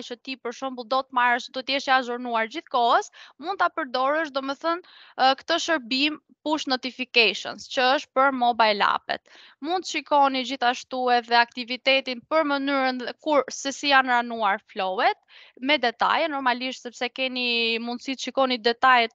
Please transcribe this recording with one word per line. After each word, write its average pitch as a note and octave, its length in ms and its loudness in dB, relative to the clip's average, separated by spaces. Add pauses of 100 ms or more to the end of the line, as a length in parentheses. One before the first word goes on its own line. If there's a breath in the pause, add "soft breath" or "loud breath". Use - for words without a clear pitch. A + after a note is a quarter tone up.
që B3 120 -12
ti, C4 200 -12
për - 200 -10
shembull, B3+ 320 -8
do C4+ 120 0
të C4 160 -6
marrësh, A#3+ 320 0
do B3+ 140 -8
të C4+ 140 -2
jesh C4 120 -8
i C4 60 6
azhurnuar A#3+ 580 -2
gjithkohës, C#4+ 560 2 (320 loud breath)
mund F#4 200 -4
ta F4 120 2
përdorësh, C#4 600 -2
domethënë, D4+ 480 -4 (300 loud breath)
ë, C4 160 2 (120)
këtë E4 220 0
shërbim C#4+ 560 -2 (260)
push D4+ 240 -2
notifications, A#3+ 1000 -2
që B3+ 260 2
është - 220 -6
për C4+ 160 4
mobile A3+ 520 2
app-et. - 360 -2 (400 loud breath)
Mund E4+ 240 -4
të - 100 -8
shikoni C4+ 540 2
gjithashtu B3+ 520 -4 (120)
edhe A#3+ 240 2
aktivitetin B3 920 0
për D#4 200 2
mënyrën C4+ 520 0
dhe A#3+ 200 -10
kur, D4 280 2
se - 240 -6
si C#4+ 160 -4
janë C4 200 6
ranuar A#3 600 0
flow-et, G#3+ 480 -2 (440 loud breath)
me C#4+ 160 2
detaje, A#3 520 0
normalisht B3+ 560 -4
sepse A#3+ 240 -6
keni A#3+ 720 -2
mundësi A#3+ 360 -8
të - 120 -10
shikoni B3+ 320 0
detaje A#3 540 4